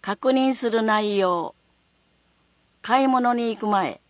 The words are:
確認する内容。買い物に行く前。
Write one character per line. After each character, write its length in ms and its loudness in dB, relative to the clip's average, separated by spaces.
確 280 -2
認 260 2
す 160 -2
る 100 0
内 360 0
容。 360 -2
買 220 0
い 40 2
物 260 0
に 200 -2
行 60 -12
く 80 -6
前。 320 -2